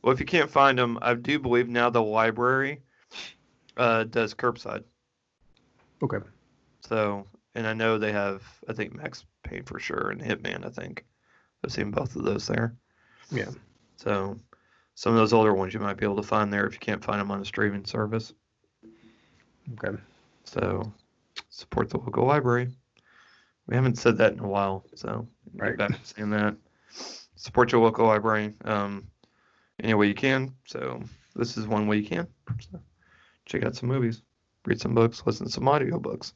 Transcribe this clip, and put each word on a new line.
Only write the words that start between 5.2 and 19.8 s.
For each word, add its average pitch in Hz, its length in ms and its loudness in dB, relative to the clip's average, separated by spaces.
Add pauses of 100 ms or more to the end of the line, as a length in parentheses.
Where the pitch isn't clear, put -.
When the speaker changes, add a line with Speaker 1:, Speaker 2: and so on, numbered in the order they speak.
Speaker 2:
Okay. 110 180 -4 (640)
Speaker 1:
So, 101 440 -2 (300)
and 113 100 -4
I 110 80 -2
know 113 240 2
they 107 140 0
have, 101 320 -2 (240)
I 117 60 -8
think, 110 200 -6
Max - 300 -12 (200)
Payne - 200 -10
for - 160 -12
sure, - 300 -4
and 52 120 -8
Hitman, 50 440 -6
I 50 40 -10
think. - 360 -12 (580)
I've 123 80 2
seen 104 200 -2
both - 260 -4
of - 80 -4
those - 220 -2
there. 117 280 0 (560)
Speaker 2:
Yeah. 123 200 -6 (440)
Speaker 1:
So, 98 420 -2 (580)
some - 180 2
of 113 60 6
those 110 120 6
older 110 220 8
ones 95 200 0
you 110 60 -6
might 101 160 -2
be 104 100 -2
able 101 120 0
to 104 60 -4
find 107 280 2
there 101 140 2
if 101 80 -4
you - 60 -18
can't 104 240 -4
find 104 180 -2
'em 101 100 -4
on 98 80 -4
a 98 60 -10
streaming 101 400 -2
service. 110 480 -4 (1400)
Speaker 2:
Okay. 101 220 -6 (480)